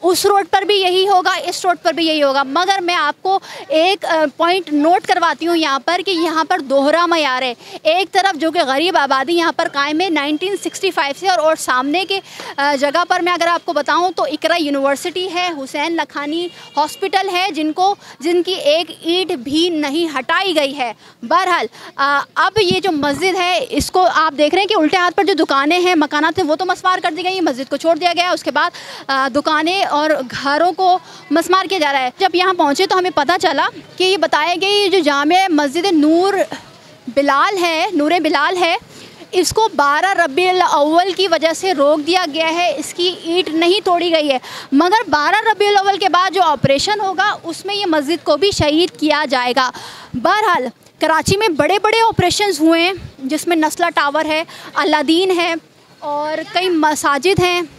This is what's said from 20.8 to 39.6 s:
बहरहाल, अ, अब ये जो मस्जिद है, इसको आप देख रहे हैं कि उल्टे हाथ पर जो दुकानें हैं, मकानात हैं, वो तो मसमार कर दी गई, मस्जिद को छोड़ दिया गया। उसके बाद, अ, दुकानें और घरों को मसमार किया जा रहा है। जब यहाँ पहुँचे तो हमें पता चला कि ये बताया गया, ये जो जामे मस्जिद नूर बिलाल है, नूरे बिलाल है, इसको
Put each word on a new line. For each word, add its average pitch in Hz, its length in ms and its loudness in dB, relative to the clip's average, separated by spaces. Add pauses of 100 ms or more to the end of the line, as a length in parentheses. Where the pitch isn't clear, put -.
बहरहाल, 339 440 0 (300)
अ, 277 280 0 (100)
अब 359 220 2
ये 370 220 2
जो 349 120 -2
मस्जिद 294 440 0
है, 359 280 0
इसको - 380 0
आप 320 300 2
देख 294 220 2
रहे 359 60 4
हैं 392 80 0
कि 427 60 0
उल्टे 320 220 2
हाथ 359 140 2
पर 392 140 0
जो 311 120 2
दुकानें 302 440 2
हैं, 359 140 4
मकानात 302 440 0
हैं, 294 80 0
वो 302 100 0
तो 370 80 -4
मसमार 370 360 0
कर 339 140 -2
दी 339 80 -8
गई, 370 180 -2
मस्जिद 269 280 -2
को 285 80 -4
छोड़ 330 220 0
दिया 349 140 0
गया। 349 200 0
उसके 330 180 -4
बाद, 311 220 0 (360)
अ, 269 200 0
दुकानें 311 560 0
और 294 380 0
घरों 285 500 -2
को 359 280 2 (320)
मसमार 349 340 2
किया 370 140 -2
जा 294 100 0
रहा 277 120 0
है। 254 180 -4
जब 349 140 0
यहाँ 359 200 2
पहुँचे 330 320 0
तो 381 100 0
हमें 359 160 0
पता 294 240 0
चला 339 300 0 (320)
कि 359 60 0
ये 370 120 2
बताया 311 380 0
गया, 381 160 -2
ये 403 180 2
जो 370 120 2
जामे 302 480 2
मस्जिद 302 380 0
नूर 339 500 2 (800)
बिलाल 285 420 2
है, 349 400 0
नूरे 311 240 2
बिलाल 311 360 0
है, 349 220 0 (560)
इसको 392 420 2